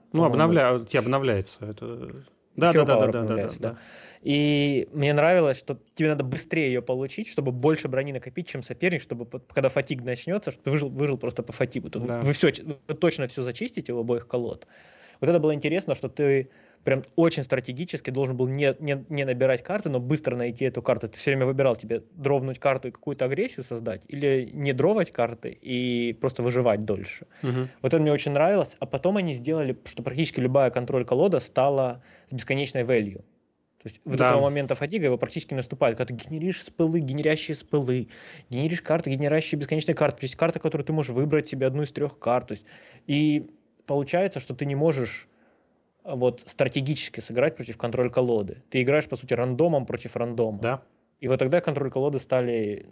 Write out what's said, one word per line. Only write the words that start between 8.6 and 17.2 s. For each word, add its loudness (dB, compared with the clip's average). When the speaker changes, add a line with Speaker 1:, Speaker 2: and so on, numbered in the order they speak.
Speaker 2:
соперник, -2
чтобы -8
п-, -12
когда 4
фатиг -2
начнется, -4
чтобы -16
ты -2
выжил, 0
выжил -2
просто -4
по -12
фатигу. -4
То -6
Speaker 1:
Да. -4
Speaker 2:
вы 2
все 4
ч-, -6
вы -8
точно 0
все -8
зачистите -6
у -2
обоих -2
колод. -6
Вот 2
это 4
было 2
интересно, -2
что -8
ты 0
прям 2
очень 4